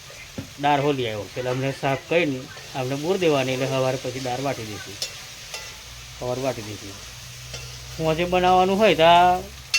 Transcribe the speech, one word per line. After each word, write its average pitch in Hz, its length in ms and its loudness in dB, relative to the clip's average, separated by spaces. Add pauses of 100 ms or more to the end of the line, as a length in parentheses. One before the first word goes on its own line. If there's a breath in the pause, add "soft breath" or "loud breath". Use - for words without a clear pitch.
(600)
દાળ 143 200 4
હો 147 100 2
લઈ 131 140 0
આવ્યો. 107 200 -4 (120)
એટલે 123 120 -4
અમને 131 320 -2
શાક 135 180 0 (100)
કરીને 160 300 2 (360)
અમને 135 200 -4
બોર 160 220 0
દેવાની, 143 340 2
એટલે 131 160 -2
સવારે 131 340 0
પછી 127 180 -6
દાળ 127 220 -4
વાટી 123 240 -4
દઈશું. 98 280 -12 (1300)
સવારે 123 220 -4
વાટી 123 200 -4
દઈશું. - 1400 -12
હોજે 160 200 2
બનાવવાનું 185 520 4
હોય 202 180 6
તો 156 80 4
આ 180 380 8 (380)